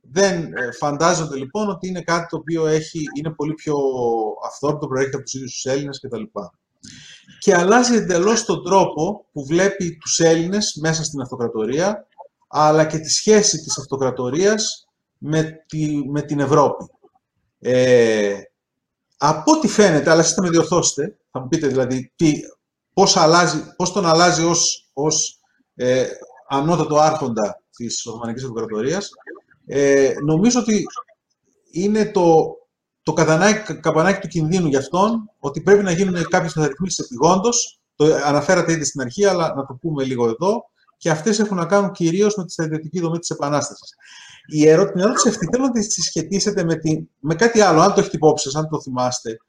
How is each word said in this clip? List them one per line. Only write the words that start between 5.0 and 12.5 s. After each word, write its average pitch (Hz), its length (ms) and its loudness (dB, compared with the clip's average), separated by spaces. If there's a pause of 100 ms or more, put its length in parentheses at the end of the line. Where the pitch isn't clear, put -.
από 120 80 -10
τους - 100 -12
ίδιους 131 180 -12
τους - 120 -12
Έλληνες 139 360 -6
κτλ. 120 220 -10 (1160)
Και 196 160 2
αλλάζει 233 400 4
εντελώς 185 500 2
τον 165 200 -4
τρόπο 180 680 0
που 143 140 -10
βλέπει 170 500 0
τους - 240 -4
Έλληνες 165 640 2
μέσα 160 220 -2
στην 143 160 -8
αυτοκρατορία, 123 880 -4 (420)
αλλά 151 360 4